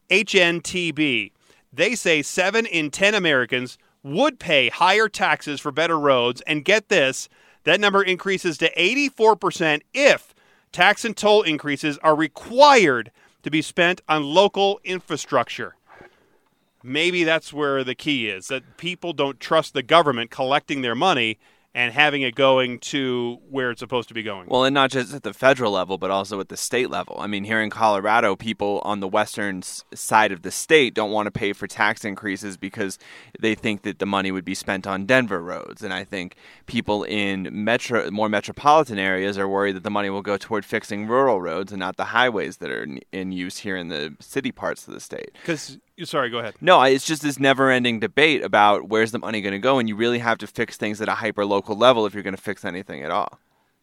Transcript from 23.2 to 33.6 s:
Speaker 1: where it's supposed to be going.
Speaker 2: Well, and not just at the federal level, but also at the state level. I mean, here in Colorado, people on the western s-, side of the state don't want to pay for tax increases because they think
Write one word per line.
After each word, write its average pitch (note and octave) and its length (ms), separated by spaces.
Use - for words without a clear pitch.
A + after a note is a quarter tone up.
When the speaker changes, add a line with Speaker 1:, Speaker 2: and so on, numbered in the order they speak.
Speaker 1:
where C3 220
it's A#2 100
supposed A#2+ 280
to A#2 60
be A2+ 100
going. G2 260
Speaker 2:
Well, B2+ 140
and C3+ 100
not C3+ 160
just B2 240
at C#3 80
the G2+ 120
federal B2+ 380
level, F#2 280
but F#2 100
also G2 300
at F#2 100
the - 80
state B2 320
level. D#2+ 300
I F2 80
mean, G2+ 160
here A2 180
in G#2+ 80
Colorado, G#2+ 640
people G#2 480
on G2+ 180
the G2 60
western G2+ 520
s-, - 240
side G#2+ 380
of F2 100
the F#2+ 80
state C#3 460
don't G#2+ 160
want G#2+ 160
to G#2 40
pay G2+ 220
for G2+ 140
tax G#2+ 360
increases G2 540
because G2 400
they A2 140
think G#2+ 300